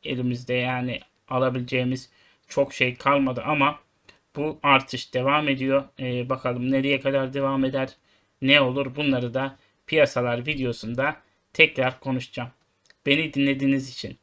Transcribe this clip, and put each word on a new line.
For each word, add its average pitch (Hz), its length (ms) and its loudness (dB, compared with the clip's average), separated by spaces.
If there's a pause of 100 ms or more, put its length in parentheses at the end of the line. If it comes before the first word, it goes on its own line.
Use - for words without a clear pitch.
elimizde, 123 500 -4
yani 123 460 -2 (280)
alabileceğimiz 127 840 -2 (380)
çok - 260 0
şey 127 220 0
kalmadı 139 500 0
ama 147 340 0 (560)
bu 151 280 -6
artış 135 500 2
devam 139 360 2
ediyor. 135 340 2 (160)
E, 123 300 -4
bakalım 127 420 -2
nereye 135 280 2
kadar 135 340 0
devam 135 320 0
eder, 131 240 -2 (520)
ne 139 200 6
olur, 131 340 0
bunları 131 380 0
da 131 240 -4 (300)
piyasalar 123 600 2
videosunda 131 720 -4 (360)
tekrar 147 460 2
konuşacağım. 127 500 -6 (560)
Beni 147 280 0
dinlediğiniz 135 560 0
için - 340 -12